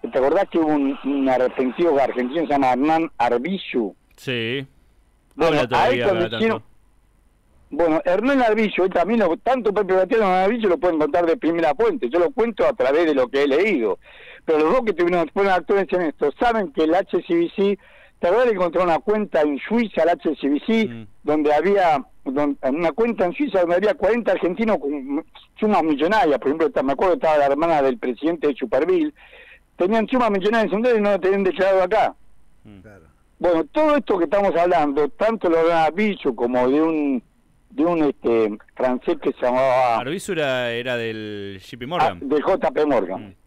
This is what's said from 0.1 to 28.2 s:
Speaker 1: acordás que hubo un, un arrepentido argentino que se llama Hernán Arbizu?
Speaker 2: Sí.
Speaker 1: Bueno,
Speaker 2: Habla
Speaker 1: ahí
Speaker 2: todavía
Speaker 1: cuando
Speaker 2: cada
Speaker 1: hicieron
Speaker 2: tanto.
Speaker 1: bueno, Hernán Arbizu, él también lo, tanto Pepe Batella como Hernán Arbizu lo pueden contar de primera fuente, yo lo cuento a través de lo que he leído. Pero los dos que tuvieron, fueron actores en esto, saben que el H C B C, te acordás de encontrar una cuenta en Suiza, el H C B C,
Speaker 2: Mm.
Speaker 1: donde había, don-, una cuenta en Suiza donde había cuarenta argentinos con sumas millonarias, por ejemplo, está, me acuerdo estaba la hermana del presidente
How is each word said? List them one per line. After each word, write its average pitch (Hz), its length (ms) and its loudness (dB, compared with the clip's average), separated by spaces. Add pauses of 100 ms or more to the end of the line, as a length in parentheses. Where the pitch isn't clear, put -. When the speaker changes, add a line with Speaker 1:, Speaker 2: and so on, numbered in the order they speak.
Speaker 1:
acordás 151 320 2
que 180 80 -2
hubo 160 100 0
un, 143 360 0
un 135 240 -2
arrepentido 127 720 0
argentino 123 440 -2
que 147 60 -4
se 147 40 -2
llama 135 200 2
Hernán 156 440 0
Arbizu? 120 800 -4 (220)
Speaker 2:
Sí. 127 480 -6 (680)
Speaker 1:
Bueno, 156 260 2
Speaker 2:
Habla - 20 -
Speaker 1:
ahí 123 60 -4 (320)
Speaker 2:
todavía 120 40 -2
Speaker 1:
cuando 113 220 2
Speaker 2:
cada 110 100 -6
Speaker 1:
hicieron 156 240 0
Speaker 2:
tanto. - 120 -20 (960)
Speaker 1:
bueno, 160 340 0
Hernán 240 380 2
Arbizu, 214 420 2
él 190 60 0
también 185 300 0
lo, 170 180 2
tanto 233 340 0
Pepe 185 220 0
Batella 185 260 2
como 196 140 2
Hernán 185 160 2
Arbizu 226 180 -2
lo 180 100 4
pueden 180 200 2
contar 156 260 2
de 165 140 2
primera 165 360 0
fuente, 165 360 0
yo 160 80 -2
lo 170 120 2
cuento 226 360 -2
a 143 80 2
través 143 320 2
de 156 80 2
lo 131 140 0
que 139 160 0
he - 20 0
leído. 143 520 0 (460)
Pero 160 140 2
los 156 120 2
dos 247 140 2
que 214 80 -2
tuvieron, 170 400 0
fueron 196 200 0
actores 185 400 0
en 180 100 0
esto, 147 360 -2
saben 226 340 0
que 156 120 0
el 160 100 2
H 190 320 0
C 170 80 -2
B 170 220 0
C, 196 220 0 (400)
te - 100 -2
acordás 233 200 4
de 226 40 2
encontrar 180 320 0
una 170 140 2
cuenta 208 420 0
en 147 200 0
Suiza, 214 420 -2
el 160 80 4
H 170 280 -2
C 139 100 -2
B 143 180 0
C, 220 220 2
Speaker 2:
Mm. 113 180 -12 (160)
Speaker 1:
donde 147 320 2
había, 165 500 2 (200)
don-, 143 380 -2
una 156 300 0
cuenta 226 320 0
en 175 80 -2
Suiza 202 280 -2
donde 170 160 2
había 196 180 2
cuarenta 208 380 0
argentinos 185 460 0
con 143 460 -6 (340)
sumas 208 240 2
millonarias, 160 560 2
por - 100 -2
ejemplo, 156 200 0
está, 143 140 -2
me 135 100 -2
acuerdo 170 220 2
estaba 151 240 0
la 143 80 4
hermana 151 360 2
del 131 160 0
presidente 143 500 -4